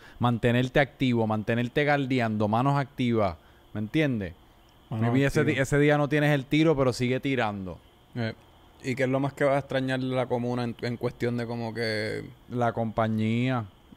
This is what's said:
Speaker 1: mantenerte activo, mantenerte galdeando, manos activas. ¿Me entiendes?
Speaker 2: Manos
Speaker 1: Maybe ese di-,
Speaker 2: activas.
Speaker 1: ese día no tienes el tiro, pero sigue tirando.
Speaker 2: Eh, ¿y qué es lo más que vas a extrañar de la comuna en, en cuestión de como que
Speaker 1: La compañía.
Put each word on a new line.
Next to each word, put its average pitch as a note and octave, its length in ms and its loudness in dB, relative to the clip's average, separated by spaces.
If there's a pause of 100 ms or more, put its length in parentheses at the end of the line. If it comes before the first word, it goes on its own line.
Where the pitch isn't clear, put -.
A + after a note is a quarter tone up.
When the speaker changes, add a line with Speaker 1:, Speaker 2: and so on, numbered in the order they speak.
(180)
Speaker 1:
mantenerte A#2+ 600 2
activo, A#2+ 460 0
mantenerte A#2 580 -2
galdeando, B2+ 640 0
manos C3 300 2
activas. A2+ 580 0 (360)
¿Me G#2+ 80 -6
entiendes? G#2+ 540 -2 (560)
Speaker 2:
Manos A2+ 220 -2
Speaker 1:
Maybe C3+ 140 4
ese D3+ 160 2
di-, D3 100 2
Speaker 2:
activas. C3 160 0
Speaker 1:
ese C#3+ 120 2
día D3 180 4
no D3 100 0
tienes D3 240 2
el C3+ 120 0
tiro, D#3 320 2
pero C3 160 2
sigue B2+ 260 -2
tirando. G#2 600 -4 (360)
Speaker 2:
Eh, A2+ 200 -4 (500)
¿y B2+ 100 -4
qué C3 100 -2
es B2+ 40 0
lo C3+ 100 0
más C#3 140 -2
que - 100 -4
vas C#3 140 4
a - 20 2
extrañar C3 400 -2
de B2+ 160 -4
la B2+ 120 0
comuna B2 360 -2
en, A#2+ 200 -6
en A#2+ 140 -4
cuestión A#2+ 420 -2
de A#2 80 -4
como A#2 280 -6
que G#2+ 480 -4 (280)
Speaker 1:
La A#2 220 0
compañía. A2+ 920 0 (320)